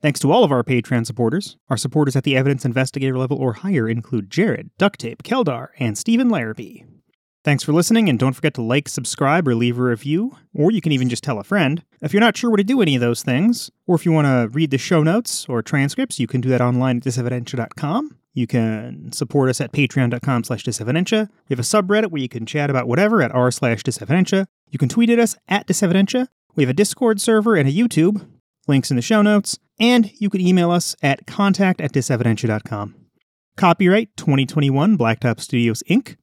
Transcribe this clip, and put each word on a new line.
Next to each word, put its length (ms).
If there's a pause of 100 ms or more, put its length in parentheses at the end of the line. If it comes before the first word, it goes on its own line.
Thanks 180
to 100
all 140
of 80
our 100
Patreon 440
supporters, 500 (140)
our 80
supporters 380
at 80
the 120
evidence 300
investigator 500
level 220
or 160
higher 340
include 420
Jared, 460
Duct 240
Tape, 220
Keldar, 460 (100)
and 180
Stephen 320
Larrabee. 560 (600)
Thanks 200
for 80
listening, 360
and 100
don't 160
forget 200
to 80
like, 280
subscribe, 580
or 60
leave 240
a 40
review, 540 (180)
or 160
you 120
can 100
even 160
just 160
tell 140
a 60
friend. 380 (200)
If 100
you're 80
not 160
sure 140
where 80
to 60
do 180
any 120
of 60
those 220
things, 480 (160)
or 100
if 80
you 80
wanna 360
read 220
the 80
show 240
notes 460
or 140
transcripts, 580
you 60
can 160
do 80
that 100
online 380
at 60
disevidentia 520
dot 180
com. 420 (180)
You 120
can 680
support 360
us 140
at 100
patreon 380
dot 120
com 220
slash 180
disevidentia. 680 (180)
We 60
have 40
a 40
subreddit 480
where 120
you 60
can 180
chat 220
about 180
whatever 360
at 120
r 160
slash 320
disevidentia. 640 (240)
You 80
can 120
tweet 180
at 100
us 180 (120)
at 180
disevidentia. 600 (260)
We 100
have 60
a 40
Discord 460
server 360
and 120
a 40
YouTube. 540 (420)
Links 220
in 60
the 60
show 200
notes. 360 (200)
And 400
you 120
can 100
email 300
us 320
at 240
contact 560
at 100
disevidentia 560
dot 160
com. 300 (600)
Copyright 600
twenty 300
twenty-one 500
Blacktop 420
Studios, 500
Inc. 340